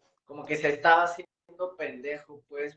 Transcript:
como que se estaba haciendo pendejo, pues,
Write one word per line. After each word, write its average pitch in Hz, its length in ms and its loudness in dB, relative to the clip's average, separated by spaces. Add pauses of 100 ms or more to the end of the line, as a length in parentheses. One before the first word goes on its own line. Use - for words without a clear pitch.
(240)
como 143 200 -14
que 151 120 -4
se 156 120 0
estaba 165 360 6
haciendo 180 720 -8
pendejo, 147 720 -10
pues, 147 280 -8